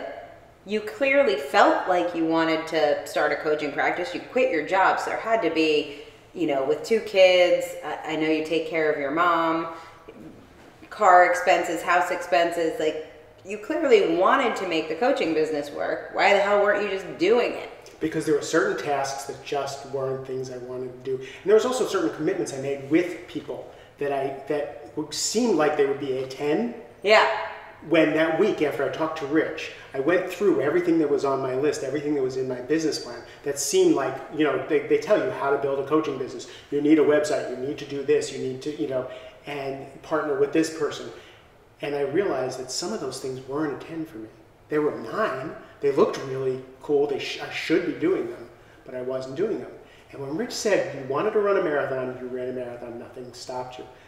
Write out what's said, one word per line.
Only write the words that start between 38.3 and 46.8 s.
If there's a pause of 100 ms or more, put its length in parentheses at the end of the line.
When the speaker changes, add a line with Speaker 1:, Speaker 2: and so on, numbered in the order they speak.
Speaker 2:
you
need
to,
you
know, (380)
and
partner
with
this
person. (760)
And
I
realized
that
some
of
those
things
weren't
a
ten
for
me. (420)
They
were
a
nine. (280)
They
looked
really (180)